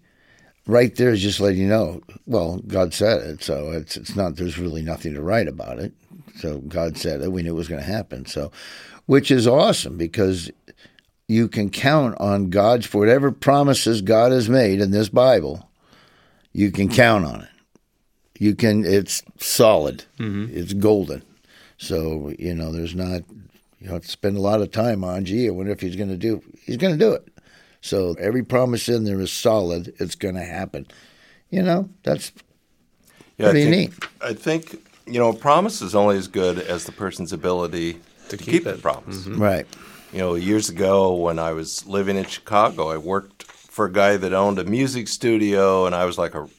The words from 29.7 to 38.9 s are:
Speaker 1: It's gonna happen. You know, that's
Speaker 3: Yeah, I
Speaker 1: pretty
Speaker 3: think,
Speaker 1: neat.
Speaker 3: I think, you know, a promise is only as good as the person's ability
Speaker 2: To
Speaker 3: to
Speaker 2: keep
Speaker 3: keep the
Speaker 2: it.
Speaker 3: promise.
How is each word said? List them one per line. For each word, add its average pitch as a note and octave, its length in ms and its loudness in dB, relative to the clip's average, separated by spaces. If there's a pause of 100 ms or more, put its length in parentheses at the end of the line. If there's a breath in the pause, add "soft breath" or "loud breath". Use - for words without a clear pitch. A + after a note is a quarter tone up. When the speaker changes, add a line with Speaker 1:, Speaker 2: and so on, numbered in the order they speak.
Speaker 1:
It's F#2 160 -8
gonna F#2 300 -6
happen. E2+ 420 -10 (640 soft breath)
You F#3 140 0
know, F3+ 240 0 (160)
that's - 260 -2 (1040 soft breath)
Speaker 3:
Yeah, G#2+ 120 2
I - 20 8
Speaker 1:
pretty D3 180 6
Speaker 3:
think, F3 220 2 (100)
Speaker 1:
neat. - 100 -12 (120)
Speaker 3:
I B2 100 -6
think, D#3+ 480 -4 (260)
you A#2+ 120 -4
know, A#2 120 4
a A2 40 0
promise E3 480 2
is F#2+ 140 -4
only G2+ 220 4
as F#2 100 -8
good F2+ 320 0
as E2+ 240 -6
the - 80 -14
person's F#2 400 -8
ability F2 640 -4 (340)
Speaker 2:
To - 80 -12
Speaker 3:
to - 0 -
Speaker 2:
keep - 180 -6
Speaker 3:
keep E3+ 100 0
the G2 100 -6
Speaker 2:
it. - 80 -12
Speaker 3:
promise. - 400 -6